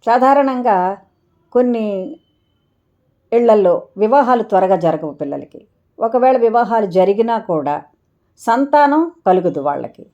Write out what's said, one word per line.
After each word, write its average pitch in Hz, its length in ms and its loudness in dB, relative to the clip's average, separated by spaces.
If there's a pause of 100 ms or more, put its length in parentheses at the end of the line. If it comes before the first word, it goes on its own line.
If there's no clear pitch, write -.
సాధారణంగా 247 920 0 (540)
కొన్ని 233 640 -2 (1160)
ఇళ్లల్లో 214 500 2 (140)
వివాహాలు 233 460 2
త్వరగా 190 320 0
జరగవు 160 360 -4
పిల్లలకి. 143 560 -12 (320)
ఒకవేళ 254 380 2
వివాహాలు 226 480 0
జరిగినా 196 520 0
కూడా 151 460 -4 (540)
సంతానం 285 760 0 (160)
కలుగదు 180 320 0
వాళ్ళకి. 143 540 -8